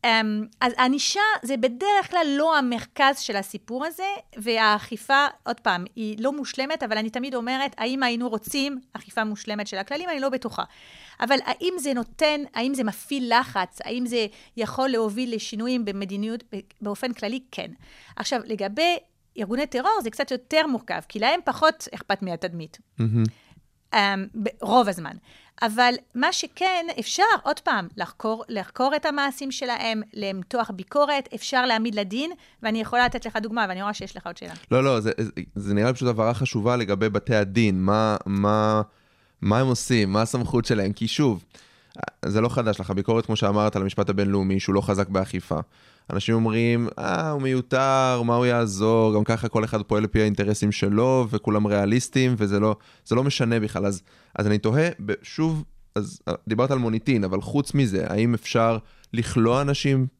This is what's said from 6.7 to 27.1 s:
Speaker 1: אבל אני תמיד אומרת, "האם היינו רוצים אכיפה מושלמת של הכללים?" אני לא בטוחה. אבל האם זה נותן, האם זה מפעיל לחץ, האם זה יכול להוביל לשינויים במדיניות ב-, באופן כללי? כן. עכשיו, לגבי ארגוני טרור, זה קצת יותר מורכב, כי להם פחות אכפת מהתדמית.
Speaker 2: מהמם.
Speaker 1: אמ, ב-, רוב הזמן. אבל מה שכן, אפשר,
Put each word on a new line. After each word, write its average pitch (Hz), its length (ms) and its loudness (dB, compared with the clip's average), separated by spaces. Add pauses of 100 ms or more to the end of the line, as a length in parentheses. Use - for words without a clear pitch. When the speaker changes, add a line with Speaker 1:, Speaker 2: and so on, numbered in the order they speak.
Speaker 1:
אבל 220 160 -2
אני 220 120 -2
תמיד 254 240 -6
אומרת, 262 440 -2
"האם 254 240 -2
היינו 240 260 0
רוצים 269 520 -4 (120)
אכיפה - 320 -6
מושלמת 208 420 -6
של 202 120 -10
הכללים?" 302 320 -6
אני 294 100 -4
לא 269 80 0
בטוחה. 247 340 -4 (580)
אבל 262 260 2
האם 359 320 -4
זה 269 160 -2
נותן, 294 460 0 (140)
האם 254 200 -2
זה 254 100 -2
מפעיל 233 540 0
לחץ, 208 460 -2
האם 247 220 -6
זה 226 200 -2 (300)
יכול 233 320 -2
להוביל 226 460 -2
לשינויים 226 500 -4
במדיניות 202 580 -6 (100)
ב-, 202 60 -8 (220)
באופן 214 320 -6
כללי? 233 280 -6 (100)
כן. - 200 -10 (460)
עכשיו, 240 280 -4
לגבי 220 520 -2 (420)
ארגוני 233 280 -2
טרור, 339 360 0
זה 226 80 -4
קצת 269 200 -6
יותר 311 360 0
מורכב, 214 420 -4
כי - 100 -8
להם 269 260 2
פחות 311 500 0
אכפת - 280 -4
מהתדמית. 170 560 -8 (200)
Speaker 2:
מהמם. 113 260 2 (680)
Speaker 1:
אמ, 220 40 4 (360)
ב-, 214 140 -4 (120)
רוב 220 280 4
הזמן. 170 280 -8 (460)
אבל 240 320 2 (200)
מה 294 180 0
שכן, 349 540 -2 (120)
אפשר, - 240 -2 (200)